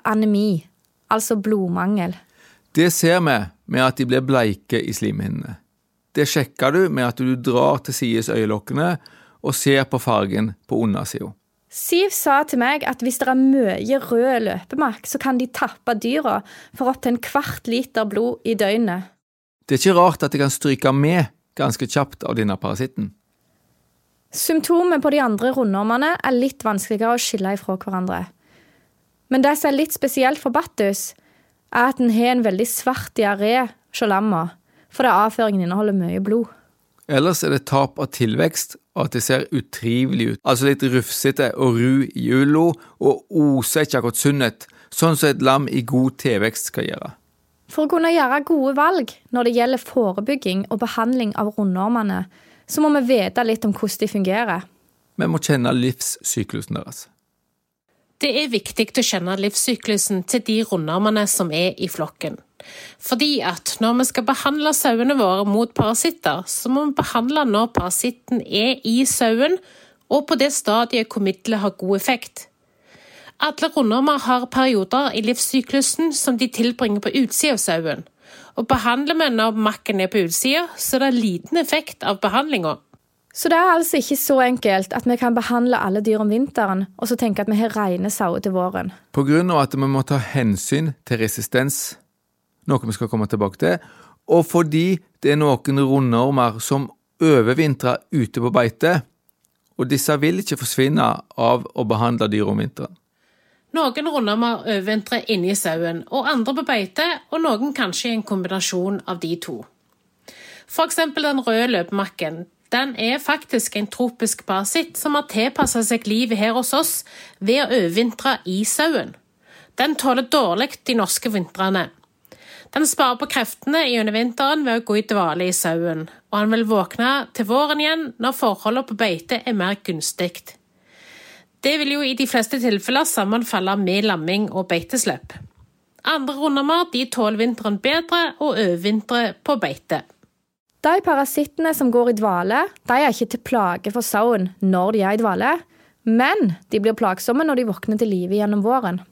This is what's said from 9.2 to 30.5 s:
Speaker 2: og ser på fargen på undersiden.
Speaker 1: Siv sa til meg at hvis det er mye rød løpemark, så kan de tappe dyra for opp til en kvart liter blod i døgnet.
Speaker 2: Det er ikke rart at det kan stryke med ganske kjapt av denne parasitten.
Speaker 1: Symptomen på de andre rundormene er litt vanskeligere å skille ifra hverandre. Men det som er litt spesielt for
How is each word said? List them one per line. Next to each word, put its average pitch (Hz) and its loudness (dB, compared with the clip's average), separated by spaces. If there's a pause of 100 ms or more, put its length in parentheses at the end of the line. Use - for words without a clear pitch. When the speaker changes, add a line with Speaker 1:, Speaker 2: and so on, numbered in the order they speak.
Speaker 2:
og 139 -4
ser 139 2
på 127 -2
fargen 107 0 (160)
på 117 0
undersiden. 98 -4 (400)
Speaker 1:
Siv 381 0
sa 277 2
til 277 0
meg 277 0
at - -6
hvis 247 -2
det 262 2
er 262 4
mye 262 2
rød 240 0
løpemark, 247 -4
så - -6
kan 254 -2
de 254 -4
tappe - -4
dyra 226 -2 (340)
for 262 0
opp - -8
til 240 0
en - -10
kvart - -4
liter 233 -2
blod 220 -2
i 226 0
døgnet. 202 0 (540)
Speaker 2:
Det 135 4
er - 0
ikke 185 6
rart 175 6
at 135 -2
det 143 -2
kan 139 4
stryke 135 2
med 151 2 (320)
ganske 135 0
kjapt - -2
av 117 -2
denne 104 0
parasitten. 107 -6 (1200)
Speaker 1:
Symptomen 339 2
på 294 4
de 294 4
andre 233 0
rundormene 233 0 (100)
er 269 2
litt 254 0
vanskeligere 214 0
å 240 0
skille 190 -2
ifra 196 -4
hverandre. 185 -4 (1040)
Men 262 4
det 285 6
som 302 2
er 277 2
litt 311 0
spesielt 269 0
for 247 -2